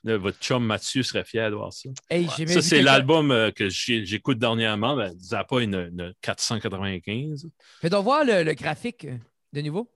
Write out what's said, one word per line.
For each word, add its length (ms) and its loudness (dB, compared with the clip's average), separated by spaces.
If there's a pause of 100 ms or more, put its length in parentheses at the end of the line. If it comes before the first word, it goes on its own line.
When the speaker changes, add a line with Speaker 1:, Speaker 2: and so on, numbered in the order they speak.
Speaker 1:
Là, 140 0
votre 220 -2
chum 260 0
Mathieu 380 -2
serait 200 -4
fier 280 -2
de 40 -4
voir 160 -8
ça. 160 -16 (220)
Speaker 2:
Hey, 160 0
Speaker 1:
Ouais. 100 -6
Speaker 2:
j'ai 120 -4
Speaker 1:
Ça, 60 2
Speaker 2:
même 20 4
vu 80 6
Speaker 1:
c'est 140 0
Speaker 2:
quelqu'un 140 8
Speaker 1:
l'album, 380 6
euh, 220 4
que 180 -2
j'ai, 340 -2
j'écoute 360 -2
dernièrement. 560 2
Ben, 240 -4
Zappa, 420 -2
une, 140 -2
une 380 -8 (100)
quatre 180 -4
cent 180 -2
quatre-vingt-quinze. 880 -6 (340)
Speaker 2:
Fais 100 -2
donc 140 2
voir 200 2
le, 160 4
le 140 0
graphique, 500 -8
euh, 100 -10 (380)
de 80 -6
nouveau. 340 -6